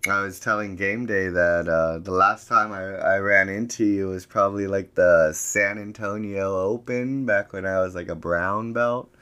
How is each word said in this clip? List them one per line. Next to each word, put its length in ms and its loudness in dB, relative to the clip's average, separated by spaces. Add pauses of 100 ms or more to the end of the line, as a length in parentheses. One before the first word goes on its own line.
I 140 0
was 180 -8
telling 360 -4
Game 300 -2
Day 220 0
that, 400 2
uh, 300 2
the 120 -10
last 380 2
time 240 2
I, 100 -8
I 360 0
ran 320 4
into 340 -4
you 240 2
was 180 -6
probably, 400 0
like, 280 -4
the 400 6
San 440 -2
Antonio 800 -6
Open 680 -4
back 260 0
when 140 -6
I 140 0
was, 140 -2
like, 140 -8
a 80 -8
brown 560 -2
belt. 380 -2 (120)